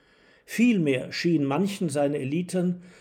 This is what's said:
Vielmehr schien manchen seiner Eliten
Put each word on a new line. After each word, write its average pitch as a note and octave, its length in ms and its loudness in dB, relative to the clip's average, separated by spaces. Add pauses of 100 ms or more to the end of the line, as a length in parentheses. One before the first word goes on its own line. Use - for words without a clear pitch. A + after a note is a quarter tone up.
(460)
Vielmehr F3 680 2
schien E3 320 0
manchen F3 460 0
seiner C#3+ 280 0
Eliten F3+ 640 -2 (200)